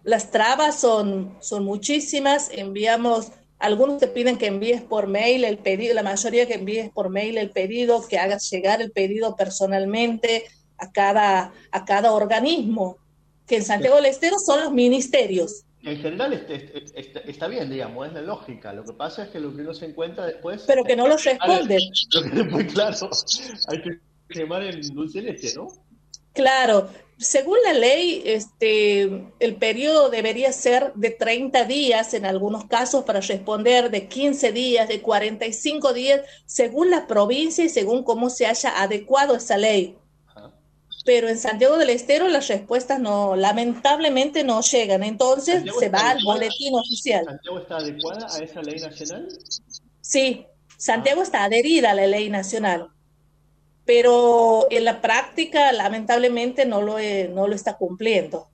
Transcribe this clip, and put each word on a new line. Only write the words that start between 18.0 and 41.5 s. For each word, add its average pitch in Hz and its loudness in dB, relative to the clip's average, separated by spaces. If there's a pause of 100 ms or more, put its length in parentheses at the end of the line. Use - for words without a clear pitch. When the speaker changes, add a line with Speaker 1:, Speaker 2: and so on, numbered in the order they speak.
Speaker 2:
es 160 -14
la 156 -12
lógica. 135 -14
Lo 107 -16
que 113 -18
pasa 160 -10
es 202 -14
que 170 -14
lo 143 -10
que 143 -14
uno 160 -12
se 165 -14
encuentra 170 -10
después 175 -10
Speaker 1:
Pero 262 4
que 254 2
no 240 0
lo 311 4
responden. 262 2 (180)
Speaker 2:
<laughs> - -2
Lo 165 2
que 135 -6
después, 151 -2
claro, 208 -2 (580)
hay 165 -6
que 170 -10 (300)
quemar 170 -6
en 170 -10 (120)
dulce 156 -8
leche, - -8
¿no? 196 -14 (680)
Speaker 1:
Claro. 254 4 (280)
Según 302 0
la 349 2
ley, 285 2
este, 214 0 (380)
el 233 0
periodo 269 2
debería 226 0
ser 254 0
de 214 -2
treinta 240 0
días 233 0
en 202 -4
algunos 202 -4
casos 247 0
para 202 0
responder, 214 0
de 196 -6
quince 277 0
días, 233 2
de 214 -4
cuarenta 214 0
y 226 -6
cinco 294 -2
días, 277 2 (240)
según 269 0
la 330 0
provincia 254 2
y 320 2
según 233 0
cómo 240 0
se 247 0
haya 233 -2
adecuado 240 2
esa 233 -2
ley. 208 2 (320)
Speaker 2:
Ajá. 104 -20 (540)
Speaker 1:
Pero 233 4
en 226 0
Santiago 226 2